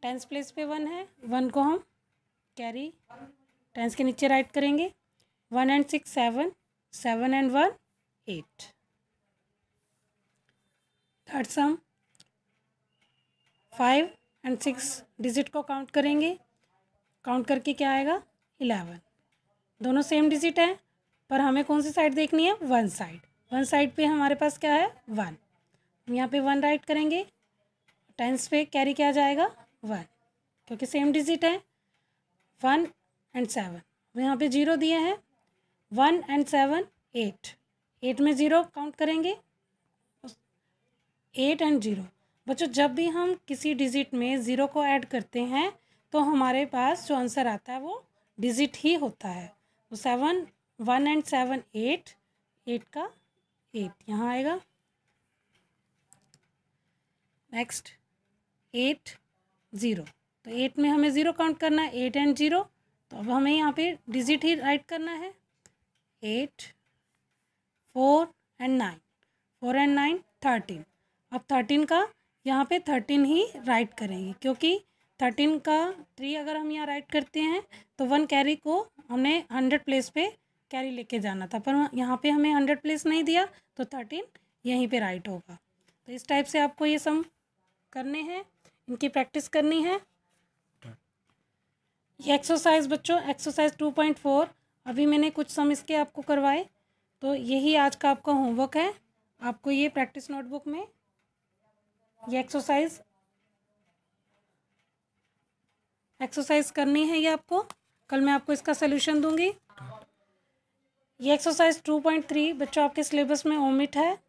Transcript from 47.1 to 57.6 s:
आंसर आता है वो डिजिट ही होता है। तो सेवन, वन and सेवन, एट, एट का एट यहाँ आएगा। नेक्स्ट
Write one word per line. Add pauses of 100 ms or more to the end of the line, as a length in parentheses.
आंसर
आता
है
वो (340)
डिजिट
ही
होता
है। (440)
तो
सेवन, (340)
वन
and
सेवन, (120)
एट, (580)
एट (100)
का (640)
एट
यहाँ
आएगा। (3000)
नेक्स्ट (840)